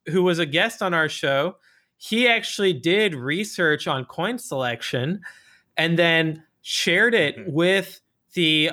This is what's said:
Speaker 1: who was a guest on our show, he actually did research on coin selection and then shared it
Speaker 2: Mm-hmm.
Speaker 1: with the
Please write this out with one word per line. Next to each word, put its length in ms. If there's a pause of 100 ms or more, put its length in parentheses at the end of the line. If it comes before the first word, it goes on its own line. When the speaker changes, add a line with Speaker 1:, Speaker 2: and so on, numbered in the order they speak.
Speaker 1:
who 160
was 160
a 60
guest 360
on 140
our 120
show, 500 (400)
he 300
actually 460
did 400
research 720
on 200
coin 340
selection 800 (560)
and 220
then 440 (180)
shared 520
it 240
Speaker 2:
Mm-hmm. 160
Speaker 1:
with 480 (320)
the 400